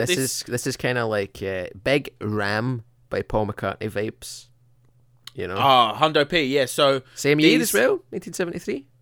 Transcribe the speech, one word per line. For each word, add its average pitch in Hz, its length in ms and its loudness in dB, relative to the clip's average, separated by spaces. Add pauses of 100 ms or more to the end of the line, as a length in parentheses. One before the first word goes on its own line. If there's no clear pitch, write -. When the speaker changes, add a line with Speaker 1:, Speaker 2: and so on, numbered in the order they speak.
Speaker 1:
This - 20 -4
Speaker 2:
this 180 100 2
Speaker 1:
is, 131 240 -2
this - 240 -4
is 131 100 -4
kinda 123 300 -2
like, 104 340 -2
uh, 95 260 -4 (160)
Big 135 380 0
Ram 107 640 -2 (260)
by 98 140 -2
Paul 107 240 -2
McCartney 107 420 -6
vibes. - 560 -8 (880)
You 95 140 -6
know? 90 100 -6
Speaker 2:
Ah, 120 420 6
Hundo 151 280 4
P, 170 160 0
yeah. 135 220 0
So 135 360 2 (140)
Speaker 1:
Same 147 240 2
year 160 200 6
Speaker 2:
these - 100 0
Speaker 1:
as - 40 -2
well, 254 280 2 (100)
nineteen 180 220 -10
seventy-three? 175 520 -6 (160)